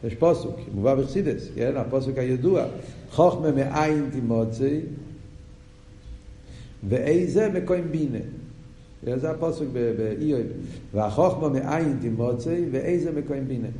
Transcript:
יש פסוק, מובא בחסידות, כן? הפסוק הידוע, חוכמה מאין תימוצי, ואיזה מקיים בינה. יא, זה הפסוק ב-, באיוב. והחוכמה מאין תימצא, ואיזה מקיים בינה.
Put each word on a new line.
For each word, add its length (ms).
יש 100
פסוק, 420
מובא 200
בחסידות, 420
כן? 220
הפסוק 420
הידוע, 460
חוכמה 400
מאין 640
תימוצי, 680
ואיזה 680
מקיים 360
בינה. 280
יא, 100
זה 140
הפסוק 420
ב-, 240
באיוב. 440
והחוכמה 540
מאין 520
תימצא, 560
ואיזה 420
מקיים 360
בינה. 200